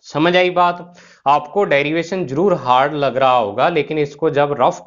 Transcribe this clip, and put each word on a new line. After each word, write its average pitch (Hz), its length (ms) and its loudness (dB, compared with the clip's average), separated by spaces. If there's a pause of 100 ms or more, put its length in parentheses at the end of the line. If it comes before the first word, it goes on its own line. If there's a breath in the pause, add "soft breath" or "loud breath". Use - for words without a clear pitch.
समझ 170 320 0
आई 180 160 4
बात? 175 420 -2 (340 loud breath)
आपको 147 380 0
डेरिवेशन 165 600 -2
जरूर 160 320 0
हार्ड 131 380 2
लग 135 220 -2
रहा 127 200 2
होगा, 113 320 0
लेकिन 156 280 -2
इसको 151 320 -2
जब 143 300 0
रफ 160 280 0